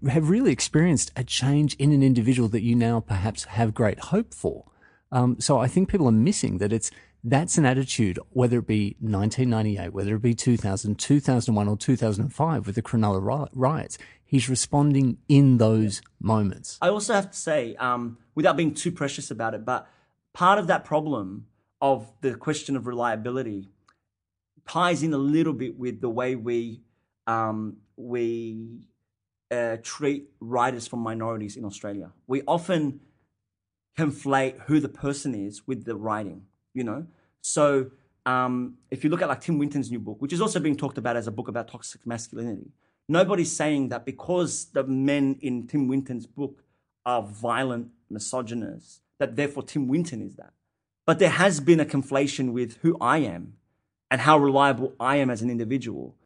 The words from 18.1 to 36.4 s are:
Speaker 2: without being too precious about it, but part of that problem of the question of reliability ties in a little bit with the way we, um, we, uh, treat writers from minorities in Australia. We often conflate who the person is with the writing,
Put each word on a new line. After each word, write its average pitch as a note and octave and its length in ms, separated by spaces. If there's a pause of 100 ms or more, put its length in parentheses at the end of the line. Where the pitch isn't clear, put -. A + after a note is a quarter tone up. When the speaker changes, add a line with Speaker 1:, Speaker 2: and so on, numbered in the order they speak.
Speaker 2:
without D#3 220
being D#3+ 160
too - 180
precious C#3+ 400
about A2+ 220
it, G#2+ 100
but B2 240 (460)
part G3 260
of F3+ 80
that E3+ 160
problem A2+ 640 (340)
of C3+ 320 (100)
the C3 140
question C#3+ 400
of A#2 120
reliability A#2+ 840 (1000)
ties E3+ 360
in D#3+ 100
a C#3+ 40
little D3+ 360
bit B2 240
with B2 240
the B2 80
way B2+ 260
we, A#2 460 (460)
um, A2 500 (180)
we, A#2 840 (720)
uh, A#2 320
treat C#3+ 460 (100)
writers A#2+ 480
from A#2+ 120
minorities A2+ 560
in B2+ 80
Australia. G2+ 480 (160)
We C3+ 200
often D#3+ 540 (960)
conflate C#3 640
who D3+ 180
the B2 100
person C#3 460
is G#2 320
with A#2 180
the A2+ 100
writing, G2+ 520 (260)